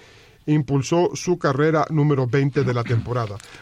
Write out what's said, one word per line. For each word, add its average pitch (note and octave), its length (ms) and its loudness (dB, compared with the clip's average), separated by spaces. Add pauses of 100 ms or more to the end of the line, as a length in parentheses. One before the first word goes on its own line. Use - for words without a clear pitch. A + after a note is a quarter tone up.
(460)
impulsó D3+ 680 2
su F3 240 -2
carrera D#3 540 0
número D3 360 2
veinte C#3 380 0
de B2 80 0
la A#2+ 120 -2
temporada. A2+ 520 -4 (260)